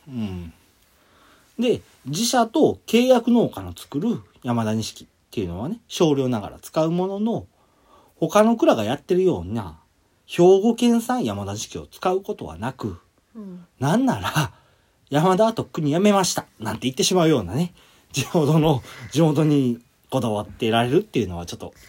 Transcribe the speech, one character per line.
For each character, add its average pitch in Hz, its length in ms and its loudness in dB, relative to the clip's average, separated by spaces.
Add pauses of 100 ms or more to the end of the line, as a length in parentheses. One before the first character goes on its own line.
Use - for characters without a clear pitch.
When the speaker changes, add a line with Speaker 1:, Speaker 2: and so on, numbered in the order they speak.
Speaker 1:
う 143 40 -18
ん。 92 420 -8 (1040)
で、 220 220 0 (240)
自 156 200 -4
社 233 220 0
と 214 380 2
契 240 220 2
約 240 240 4
農 226 180 4
家 - 120 -12
の 90 140 -12
作 - 240 -8
る 185 220 -2 (220)
山 120 220 -2
田 107 80 0
錦 110 320 -6
っ - 20 -20 (240)
て 110 100 -4
い 95 40 -2
う - 20 -6
の 85 140 -8
は 139 80 -6
ね、 233 180 -8
少 156 280 2
量 135 120 0
な 120 140 -2
が 95 80 -10
ら - 100 -20
使 - 260 -2
う 160 60 0
も 180 160 0
の 196 120 -6
の、 214 280 -4 (720)
他 208 240 4
の 226 140 4
蔵 - 180 4
が 113 80 -2
や 113 120 -2
っ - 60 -10
て - 140 0
る 185 80 2
よ 135 180 2
う 85 40 -10
な、 95 340 -8 (460)
兵 - 180 2 (180)
庫 226 140 2
県 233 260 2
産 247 220 -4
山 101 220 -4
田 98 80 -8
錦 - 240 -10
を 73 100 -14
使 - 260 -4
う 190 80 0
こ 202 120 -10
と 196 120 -12
は 78 120 -14
な 120 160 -8
く、 90 260 -10 (360)
Speaker 2:
う 233 40 -18
ん。 180 260 -16 (140)
Speaker 1:
な 151 160 0
ん 262 100 2
な 156 140 0
ら、 120 340 -4 (560)
「山 175 280 2
田 220 80 4
は 226 80 0
と - 100 -6
っ - 40 -12
く - 140 -8
に 143 100 0
や 165 80 0
め 208 120 4
ま 196 120 4
し - 100 -2
た」 - 120 -6 (140)
な 107 140 -6
ん - 20 -8
て - 80 -12
言 123 100 -2
っ - 20 -14
て 196 80 -2
し - 100 0
ま 175 120 4
う 160 40 4
よ 135 120 2
う - 20 -4
な 87 100 -8
ね、 170 200 -2 (380)
地 127 220 -4
元 156 260 4
の、 151 220 2 (300)
地 147 100 0
元 156 220 2
に 135 360 2 (300)
こ 131 100 -2
だ 117 100 -2
わ 104 140 -4
っ - 40 -14
て - 220 -4
ら 117 140 2
れ 123 60 -2
る 147 100 4
っ 214 40 -4
て - 160 -4
い 113 40 0
う 92 40 -6
の 87 100 -8
は 85 80 -10
ち - 80 -12
ょ - 20 -12
っ - 20 -14
と、 - 160 -14 (160)